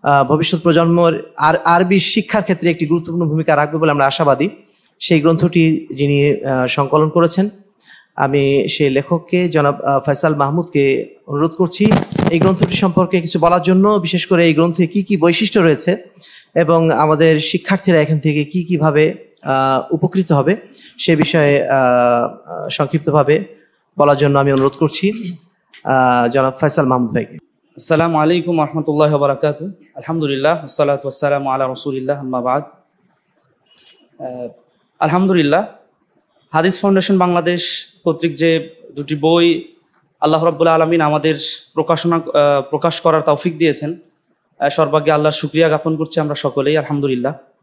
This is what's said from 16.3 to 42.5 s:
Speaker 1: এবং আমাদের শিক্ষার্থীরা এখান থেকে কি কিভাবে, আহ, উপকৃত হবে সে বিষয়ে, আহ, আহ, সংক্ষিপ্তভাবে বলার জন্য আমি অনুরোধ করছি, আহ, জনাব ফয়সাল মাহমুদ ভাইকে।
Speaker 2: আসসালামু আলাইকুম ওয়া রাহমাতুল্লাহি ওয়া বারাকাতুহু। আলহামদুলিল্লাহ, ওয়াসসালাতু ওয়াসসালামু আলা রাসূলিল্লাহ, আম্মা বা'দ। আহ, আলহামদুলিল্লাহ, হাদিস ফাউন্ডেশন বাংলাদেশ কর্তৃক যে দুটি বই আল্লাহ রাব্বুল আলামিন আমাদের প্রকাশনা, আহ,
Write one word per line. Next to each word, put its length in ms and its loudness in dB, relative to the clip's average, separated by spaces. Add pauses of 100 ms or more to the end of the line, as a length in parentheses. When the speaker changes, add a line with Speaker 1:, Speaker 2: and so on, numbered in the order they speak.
Speaker 1:
এবং 360 2
আমাদের 500 2
শিক্ষার্থীরা 600 0
এখান 180 0
থেকে 260 -2
কি 200 -6
কিভাবে, 500 2 (280)
আহ, 520 -2
উপকৃত 380 -2
হবে 240 2 (420)
সে 180 2
বিষয়ে, 520 2
আহ, 20 -4
আহ, 1000 0
সংক্ষিপ্তভাবে 760 0 (540)
বলার 180 4
জন্য 220 2
আমি 140 2
অনুরোধ 200 2
করছি, 640 -4 (480)
আহ, 440 2
জনাব 320 0
ফয়সাল 260 0
মাহমুদ 280 0
ভাইকে। 240 -6 (380)
Speaker 2:
আসসালামু 420 0
আলাইকুম 380 0
ওয়া 100 0
রাহমাতুল্লাহি 440 0
ওয়া 100 0
বারাকাতুহু। 500 -2 (240)
আলহামদুলিল্লাহ, 640 -2
ওয়াসসালাতু 500 -4
ওয়াসসালামু 420 -2
আলা 180 -2
রাসূলিল্লাহ, 500 -6
আম্মা 220 -6
বা'দ। 220 -2 (1600)
আহ, 280 -12 (520)
আলহামদুলিল্লাহ, 640 2 (880)
হাদিস 280 0
ফাউন্ডেশন 380 2
বাংলাদেশ 680 -2 (180)
কর্তৃক 300 -2
যে 340 0 (280)
দুটি 240 -8
বই 440 2 (560)
আল্লাহ 240 0
রাব্বুল 240 0
আলামিন 320 2
আমাদের 340 0 (400)
প্রকাশনা, 420 0
আহ, 540 0